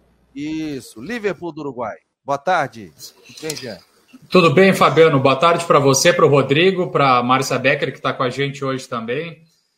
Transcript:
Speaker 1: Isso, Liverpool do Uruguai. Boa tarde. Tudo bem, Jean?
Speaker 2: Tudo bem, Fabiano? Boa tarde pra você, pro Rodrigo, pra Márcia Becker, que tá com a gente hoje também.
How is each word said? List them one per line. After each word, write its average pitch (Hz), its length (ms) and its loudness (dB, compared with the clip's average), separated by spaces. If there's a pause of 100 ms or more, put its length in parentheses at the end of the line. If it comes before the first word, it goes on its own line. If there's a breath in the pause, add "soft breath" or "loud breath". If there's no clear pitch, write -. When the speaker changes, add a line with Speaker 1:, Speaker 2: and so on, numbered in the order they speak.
(340)
Speaker 1:
Isso, 147 680 -10
Liverpool 185 500 -8
do 151 100 -14
Uruguai. 120 360 -10 (260)
Boa 139 140 -4
tarde. 127 560 -4 (320)
Tudo - 160 -20
bem, 156 140 -6
Jean? 120 240 -12 (500)
Speaker 2:
Tudo 165 240 4
bem, 190 200 6
Fabiano? 156 460 4
Boa 131 160 2
tarde 170 300 0
pra 160 140 4
você, 135 340 2
pro 170 160 4
Rodrigo, 156 640 2
pra 135 320 2
Márcia 131 340 0
Becker, 135 360 -2
que - 80 -20
tá 127 120 -4
com 139 100 -4
a 123 60 -2
gente 139 340 -8
hoje 131 240 -8
também. 131 560 -10 (340)